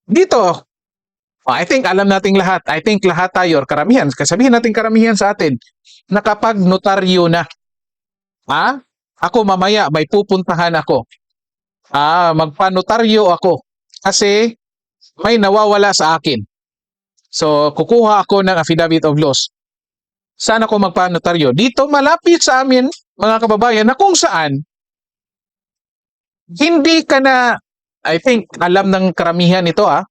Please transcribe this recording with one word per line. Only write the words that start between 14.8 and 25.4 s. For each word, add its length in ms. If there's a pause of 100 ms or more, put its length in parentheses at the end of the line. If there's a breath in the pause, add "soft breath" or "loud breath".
may 160
nawawala 560
sa 240
akin. 240 (880)
So, 420
kukuha 540
ako 160
ng 160
affidavit 480
of 100
loss. 380 (800)
Saan 320
ako 160
magpanotaryo? 720
Dito, 320
malapit 560
sa 240
amin, 240 (240)
mga 260
kababayan, 460
na 80
kung 240
saan, 400 (1900)